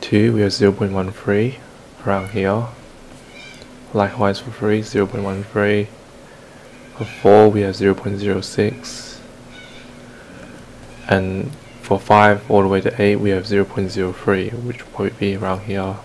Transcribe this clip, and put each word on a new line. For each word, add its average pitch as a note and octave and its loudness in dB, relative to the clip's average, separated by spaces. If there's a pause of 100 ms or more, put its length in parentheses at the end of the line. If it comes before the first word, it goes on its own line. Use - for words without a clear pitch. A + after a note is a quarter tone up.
Two, A2+ 2
we G#2+ 2
have G2 2
zero G2 4
point G2 -2
one F#2+ -4
three, G#2 -2 (480)
around G2 -2
here. G#2 0 (1300)
Likewise G2+ 0
for - -12
three, G#2+ -2
zero G#2 -2
point G2+ -6
one G2 -6
three. G#2 0 (1080)
For A2+ -6
four, G#2+ 8
we G#2 2
have G2 0
zero G2 2
point G2 -6
zero G2 -2
six. - -6 (1900)
And F#2+ -2 (300)
for - -2
five G#2 4
all G#2 6
the F#2+ 4
way F#2+ 2
to - -2
eight, G2+ 4
we G#2 0
have F#2+ -2
zero G2+ 2
point F#2+ -6
zero F#2 -2
three, G2 0
which A#2+ -10
will - -20
probably - -4
be G2+ -2
around F#2+ -4
here G2 -6